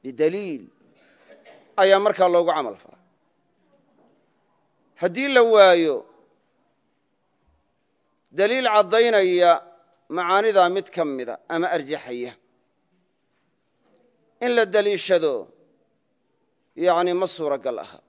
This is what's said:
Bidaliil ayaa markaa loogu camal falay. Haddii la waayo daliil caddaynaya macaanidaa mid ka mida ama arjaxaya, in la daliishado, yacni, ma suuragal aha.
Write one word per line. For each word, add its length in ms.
Bidaliil 600
ayaa 220
markaa 300
loogu 260
camal 220
falay. 220
Haddii 280
la 140
waayo 540
daliil 340
caddaynaya 960
macaanidaa 580
mid 220
ka 140
mida 300
ama 200
arjaxaya, 640
in 120
la 120
daliishado, 840
yacni, 380
ma 120
suuragal 520
aha. 300